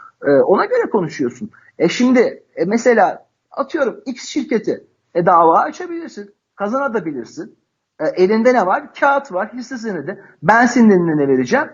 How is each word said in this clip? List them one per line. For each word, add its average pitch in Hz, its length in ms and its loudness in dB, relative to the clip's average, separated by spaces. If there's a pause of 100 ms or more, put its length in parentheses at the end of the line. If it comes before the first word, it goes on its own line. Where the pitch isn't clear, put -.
(260)
E, 139 40 2
ona 143 340 4
göre 466 260 -2
konuşuyorsun. 143 600 -4 (280)
E, 160 100 2
şimdi, 247 540 0 (140)
e, - 80 -2
mesela 220 600 0 (240)
atıyorum 277 560 -6
X 262 220 -12
şirketi, 220 560 -4 (300)
e, 175 120 0
dava 170 320 4
açabilirsin. 311 760 -8 (220)
Kazanabilirsin. 202 1000 -8 (440)
E, 151 60 -4
elinde 220 480 2
ne 208 120 2
var? 247 280 -4
Kağıt 277 380 0
var, 208 220 -6
hisse 247 240 -12
senedi. 196 460 -10 (180)
Ben 220 240 4
senin 233 240 6
eline 175 260 4
ne 143 120 0
vereceğim? 135 460 0